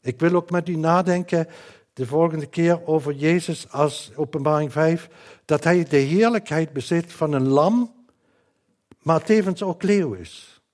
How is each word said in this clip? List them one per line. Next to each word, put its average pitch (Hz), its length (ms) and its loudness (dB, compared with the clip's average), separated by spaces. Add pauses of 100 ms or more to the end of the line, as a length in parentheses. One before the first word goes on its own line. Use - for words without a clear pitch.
Ik 123 200 -6
wil 170 140 2
ook 175 160 0
met 175 180 -2
u 175 80 -4
nadenken 175 720 0 (500)
de 127 80 -4
volgende 156 400 0
keer 170 400 0
over 147 260 0
Jezus 160 580 -2
als, 143 460 -2
Openbaring 151 560 -2
vijf, 160 360 0 (360)
dat 147 200 -2
hij 170 200 4
de 151 120 0
heerlijkheid 160 760 0
bezit 165 400 -4
van 156 200 -2
een 131 160 0
lam, 196 460 2 (1080)
maar 160 200 2
tevens 196 400 0
ook 180 200 -6
leeuw 190 300 0
is. - 480 -16 (140)